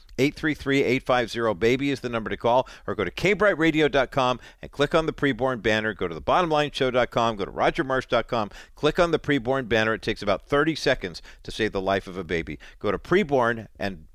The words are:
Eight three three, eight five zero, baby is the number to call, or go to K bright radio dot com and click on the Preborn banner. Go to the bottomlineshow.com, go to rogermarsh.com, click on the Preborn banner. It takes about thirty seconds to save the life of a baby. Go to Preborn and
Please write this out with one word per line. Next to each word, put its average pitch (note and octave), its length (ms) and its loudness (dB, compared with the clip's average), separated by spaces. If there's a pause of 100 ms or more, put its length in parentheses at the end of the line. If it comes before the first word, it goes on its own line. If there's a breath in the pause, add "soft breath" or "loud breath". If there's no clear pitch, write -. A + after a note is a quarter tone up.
(180 soft breath)
Eight C#3+ 180 0
three D#3 180 -2
three, C#3 300 0
eight B2 200 0
five B2 280 2
zero, A2+ 220 0
baby B2+ 380 2
is C3 100 -4
the B2+ 80 -6
number A2+ 200 -4
to G2 80 -4
call, B2 320 2 (160 loud breath)
or G2+ 100 -4
go G2+ 80 -2
to F2 80 -2
K F#3 220 0
bright F#3+ 240 2
radio D#3 320 4
dot C3 220 0
com B2+ 280 0 (220 loud breath)
and - 100 -14
click C#3+ 240 0
on D#3+ 100 4
the D3+ 80 -2
Preborn B2+ 480 0
banner. G#2+ 320 2
Go F#2 140 -4
to E2 80 -6
the D#2 60 -8
bottomlineshow.com, C3 1160 2
go G2 100 -4
to C#2 60 -10
rogermarsh.com, B2 1000 0 (240 loud breath)
click D3 240 0
on E3+ 120 4
the D#3 80 2
Preborn C3 480 0
banner. A2 260 2
It G2+ 80 -4
takes A2 200 -4
about G2+ 260 0
thirty D3+ 280 2
seconds A2+ 460 -2 (220 loud breath)
to - 80 -12
save G#2+ 220 -2
the G2 80 -2
life F#2+ 260 0
of F2+ 100 -10
a F#2+ 60 -6
baby. D#2+ 360 -4 (200 loud breath)
Go G#2 120 -2
to F#2 80 -2
Preborn B2+ 680 0 (100)
and F2+ 380 -6